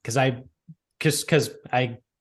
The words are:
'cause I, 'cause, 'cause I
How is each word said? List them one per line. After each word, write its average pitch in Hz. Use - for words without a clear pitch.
'cause 117
I, 131
'cause, 151
'cause 147
I 123